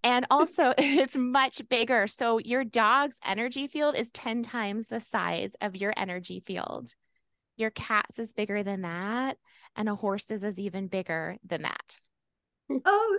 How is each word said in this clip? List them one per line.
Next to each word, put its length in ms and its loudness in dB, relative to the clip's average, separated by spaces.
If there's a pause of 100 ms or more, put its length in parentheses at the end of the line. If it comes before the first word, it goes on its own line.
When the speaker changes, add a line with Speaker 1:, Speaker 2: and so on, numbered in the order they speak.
Speaker 1:
And 260 4
also, 440 4
<laughs> 40 4
it's 380 4
much 520 2
bigger. 400 2
So 300 2
your 260 0
dog's 600 2
energy 440 -2
field 280 0
is 160 0
ten 300 -4
times 460 -4
the 120 -6
size 640 0
of 140 -6
your 200 -2
energy 440 -6
field. 540 -8 (640)
Your 140 -2
cat's 480 -2
is 160 -4
bigger 300 -2
than 180 -4
that, 560 -4 (380)
and 120 -2
a 80 0
horse's 480 -2
is 160 -2
even 280 -6
bigger 560 -4
than 180 -6
that. 380 -6 (840)
Speaker 2:
Oh, 340 4